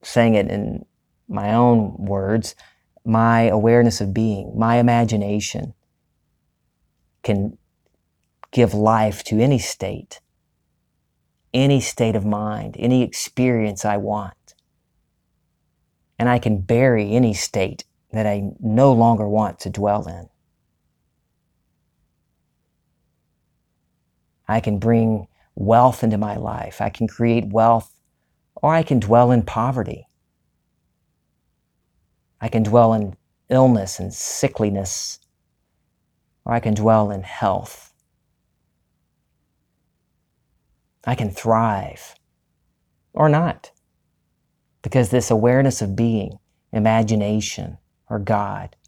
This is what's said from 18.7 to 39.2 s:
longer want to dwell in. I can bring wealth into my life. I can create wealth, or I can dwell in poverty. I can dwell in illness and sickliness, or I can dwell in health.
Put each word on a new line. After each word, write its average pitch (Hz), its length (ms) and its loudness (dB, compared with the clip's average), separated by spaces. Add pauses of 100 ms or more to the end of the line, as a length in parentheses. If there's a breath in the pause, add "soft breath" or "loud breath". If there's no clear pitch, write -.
longer 113 360 2
want 104 320 -2
to 98 100 -10
dwell 101 380 -2
in. 87 200 -14 (4000)
I 110 80 2
can 104 220 -2
bring 113 480 0 (260)
wealth 117 480 2
into 110 160 0
my 104 160 -4
life. 113 460 -10
I 110 80 -2
can 113 180 -4
create 117 400 0
wealth, 113 480 2 (640)
or 156 180 0
I 165 80 2
can 147 160 0
dwell 117 320 4
in 117 140 2
poverty. 120 640 -6 (2250)
I 113 80 -6
can 110 160 0
dwell 113 300 6
in 104 220 -4 (320)
illness 123 520 2
and 95 100 -8
sickliness, - 1120 -6 (1200)
or - 80 -4
I 117 60 0
can 110 160 -2
dwell 107 380 2
in 95 100 -8
health. - 680 -6 (3000)